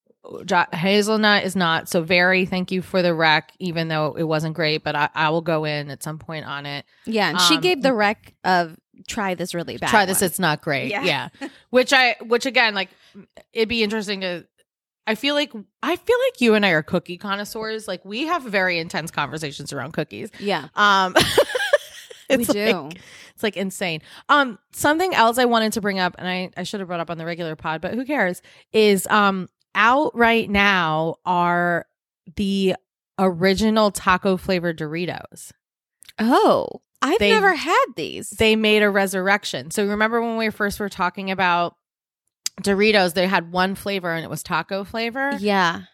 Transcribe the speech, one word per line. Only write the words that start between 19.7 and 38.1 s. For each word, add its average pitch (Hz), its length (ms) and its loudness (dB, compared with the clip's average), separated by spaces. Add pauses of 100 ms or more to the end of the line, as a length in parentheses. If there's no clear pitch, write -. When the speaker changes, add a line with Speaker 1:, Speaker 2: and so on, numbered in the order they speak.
Speaker 1:
around 143 200 -8
cookies. 151 460 -8
Speaker 2:
Yeah. 196 380 -4
Speaker 1:
Um, 190 440 2
<laughs> - 40 4 (1040)
Speaker 2:
We 262 140 6
Speaker 1:
it's 277 80 0
Speaker 2:
do. 208 200 -2
Speaker 1:
like, 165 260 -8 (360)
it's, - 80 -10
like, 214 140 -4
insane. 185 440 -4 (280)
Um, 269 300 2 (140)
something 320 420 0
else 226 240 4
I 254 60 4
wanted 226 300 2
to 226 80 -4
bring 196 160 -2
up, 180 200 -2
and 175 80 -10
I, 185 300 -4
I 180 60 -8
should 196 180 -8
have 185 80 -8
brought 175 120 -6
up 160 100 -8
on 165 80 -8
the 165 80 -12
regular 165 300 -6
pod, 160 260 -8
but - 120 -6
who 254 120 -6
cares, 214 340 -2 (320)
is, 208 360 4
um, 196 400 2 (260)
out 247 420 2
right 226 320 2
now 180 680 2 (100)
are 175 580 0 (520)
the 196 400 0 (420)
original 196 720 2
taco 185 480 0
flavored 175 400 -2
Doritos. 160 720 -8 (680)
Speaker 2:
Oh, 254 500 4 (340)
I've 311 160 2
Speaker 1:
They, 415 120 4
Speaker 2:
never 403 240 4
had 339 300 0 (120)
these. 92 340 -8